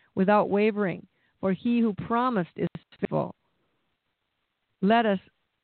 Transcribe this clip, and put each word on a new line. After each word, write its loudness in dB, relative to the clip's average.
without 2
wavering, 0
for -2
he -2
who 2
promised -2
is -4
faithful. -4
Let 4
us, 0